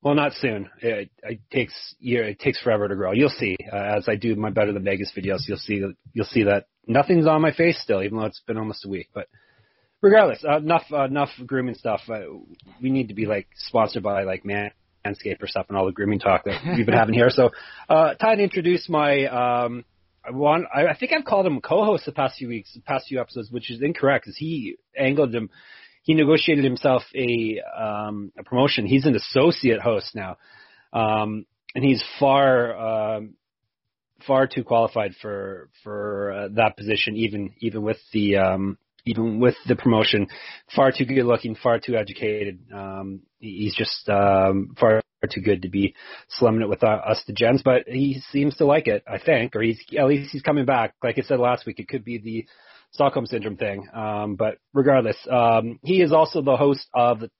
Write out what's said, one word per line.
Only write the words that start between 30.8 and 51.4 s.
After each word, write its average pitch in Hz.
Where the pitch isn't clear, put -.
um, 107
and 123
he's 135
far, 117
um, 107
far 135
too 131
qualified 113
for, 98
for, 104
uh, 101
that 110
position, 104
even, 104
even 110
with 107
the, 101
um, 95
even 113
with 123
the 123
promotion. 110
Far 135
too 131
good 127
looking, 117
far 117
too 120
educated. 104
Um, 98
he, 104
he's 107
just, -
um, 98
far 110
too 98
good 92
to 92
be 98
slumming 113
it 107
with, 101
uh, 107
us, 110
the 110
Gens, 120
but 127
he 131
seems 143
to 160
like 147
it, 107
I 98
think, 131
or 107
he's, 113
at 139
least 139
he's 135
coming 147
back. 120
Like 117
I 131
said 131